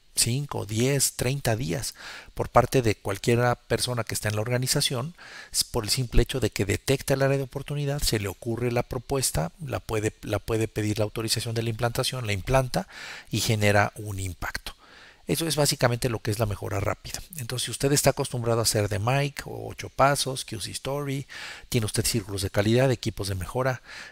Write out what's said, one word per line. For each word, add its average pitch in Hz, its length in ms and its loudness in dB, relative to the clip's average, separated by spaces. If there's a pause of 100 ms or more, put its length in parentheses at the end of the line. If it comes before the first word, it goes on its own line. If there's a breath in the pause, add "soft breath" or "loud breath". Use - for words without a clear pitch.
(160)
cinco, 120 500 0
diez, 123 480 2
treinta 123 420 0
días 120 380 -4 (400 loud breath)
por - 160 -4
parte 131 320 6
de 110 140 4
cualquiera 120 580 2
persona 120 500 -2
que - 120 -4
está - 140 -4
en 107 60 -2
la 107 60 0
organización, 127 720 0 (380 loud breath)
s-, - 180 0
por 117 140 0
el 101 80 0
simple 127 320 4
hecho 131 160 -4
de 110 100 2
que - 160 0
detecta 135 480 2
el 135 80 2
área 135 160 4
de 139 60 0
oportunidad, 139 580 -4
se - 180 2
le 98 80 -2
ocurre 117 440 -2
la 120 100 2
propuesta, 139 680 -2 (120)
la 117 160 -4
puede, 107 320 0 (120)
la 104 160 -2
puede 110 280 0
pedir 107 300 -2
la 110 60 2
autorización 113 500 -2
de 117 80 -2
la 113 80 -2
implantación, 123 560 -2
la 101 80 0
implanta 131 540 0 (420 loud breath)
y 110 120 0
genera 104 520 4
un 104 260 -8
impacto. - 540 -8 (540 loud breath)
Eso 165 180 0
es 151 120 0
básicamente 131 520 2
lo 110 100 -2
que - 120 -2
es 101 80 -2
la 113 60 2
mejora 104 340 -4
rápida. - 420 -4 (140)
Entonces, 117 300 -6
si 123 60 -6
usted 139 200 0
está 139 200 4
acostumbrado 117 500 0
a - 20 2
hacer 107 240 2
de 101 100 -2
Mike 139 480 -2
o 110 220 -10
ocho 101 220 -10
pasos, 135 560 2
Q 98 160 -10
C 110 100 -8
Story, 139 560 -6 (420 loud breath)
tiene 117 160 2
usted 107 200 0
círculos 98 360 -2
de 95 80 0
calidad, 117 400 4
equipos 107 380 -2
de 98 80 -2
mejora, 127 480 -4 (280 loud breath)